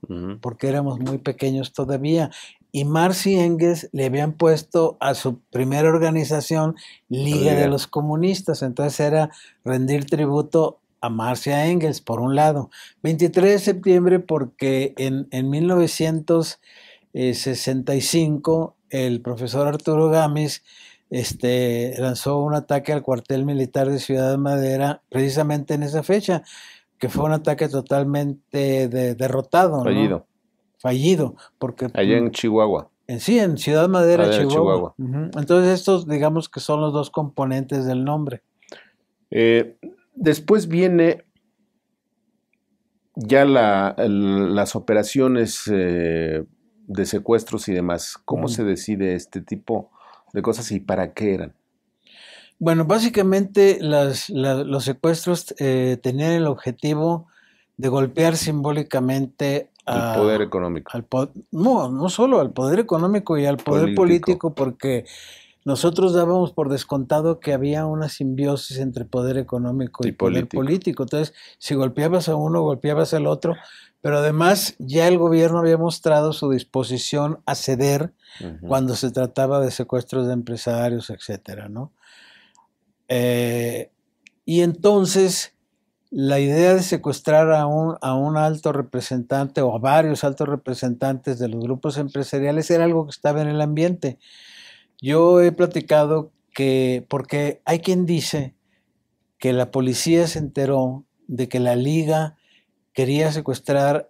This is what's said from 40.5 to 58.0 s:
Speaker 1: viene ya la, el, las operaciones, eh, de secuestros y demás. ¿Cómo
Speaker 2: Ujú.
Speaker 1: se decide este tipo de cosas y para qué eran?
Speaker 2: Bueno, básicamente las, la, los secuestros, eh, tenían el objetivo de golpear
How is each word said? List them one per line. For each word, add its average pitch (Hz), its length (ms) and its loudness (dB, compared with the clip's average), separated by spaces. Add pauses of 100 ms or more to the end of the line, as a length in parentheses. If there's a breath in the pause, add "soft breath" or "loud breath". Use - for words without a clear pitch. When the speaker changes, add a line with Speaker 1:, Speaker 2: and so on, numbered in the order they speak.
Speaker 1:
viene 170 560 2 (1900)
ya 135 300 4
la, 107 520 4
el, 101 580 0
las 101 220 -2
operaciones, 113 840 0 (100)
eh, 82 720 -2 (420)
de 98 200 -4
secuestros 113 640 -2
y 104 40 -2
demás. 87 520 -4
¿Cómo 160 200 -4
Speaker 2:
Ujú. 123 100 -4
Speaker 1:
se 113 100 -2
decide 95 500 -2
este 90 260 -10
tipo 101 500 -8 (420 soft breath)
de 101 100 -6
cosas 113 280 -4
y 98 100 -4
para 92 340 -4
qué 104 200 -2
eran? 85 200 -8 (1040 loud breath)
Speaker 2:
Bueno, 160 260 2
básicamente 196 960 4
las, 143 500 0
la, 135 320 0
los 139 220 -4
secuestros, 165 760 -2
eh, 131 440 0
tenían 139 300 0
el 165 140 2
objetivo 151 800 -2 (500 soft breath)
de 131 120 -2
golpear 139 480 2